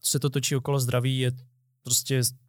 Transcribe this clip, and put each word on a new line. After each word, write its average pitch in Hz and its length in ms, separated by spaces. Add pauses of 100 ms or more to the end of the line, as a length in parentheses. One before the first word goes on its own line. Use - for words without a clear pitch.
se - 160
to 139 120
točí 139 260
okolo 139 240
zdraví, 123 380
je 127 140 (500)
prostě 123 420
z, - 80 (160)